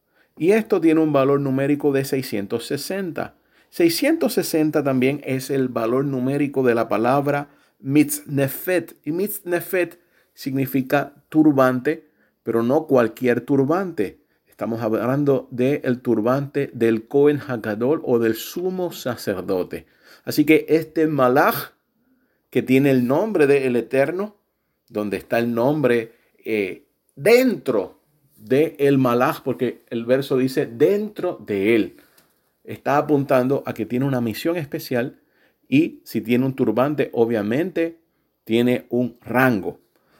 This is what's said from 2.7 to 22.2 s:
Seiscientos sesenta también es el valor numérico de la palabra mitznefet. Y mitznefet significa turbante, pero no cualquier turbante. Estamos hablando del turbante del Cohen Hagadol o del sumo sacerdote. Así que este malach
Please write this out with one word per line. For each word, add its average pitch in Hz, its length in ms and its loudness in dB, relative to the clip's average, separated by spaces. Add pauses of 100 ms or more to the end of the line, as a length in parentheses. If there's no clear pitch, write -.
Seiscientos 262 640 2
sesenta 156 500 0
también 135 420 0
es 131 260 -4
el 135 160 0
valor 120 380 -2
numérico 135 580 -2
de 120 100 4
la 113 160 0
palabra 139 600 0 (300)
mitznefet. 143 1300 0
Y 151 60 -6
mitznefet 175 880 -4 (340)
significa 135 800 -2 (160)
turbante, 135 800 2 (340)
pero 113 220 0
no 151 240 0
cualquier 120 540 2
turbante. 143 800 -2 (260)
Estamos 113 340 -6
hablando 123 680 0
del 131 500 -2
turbante 131 720 -2
del 113 340 0
Cohen 143 400 4
Hagadol 120 560 -2
o 123 140 0
del 113 160 2
sumo 180 580 -6
sacerdote. 92 920 -6 (400)
Así 143 200 0
que 156 220 4
este 160 380 0
malach 143 680 2 (760)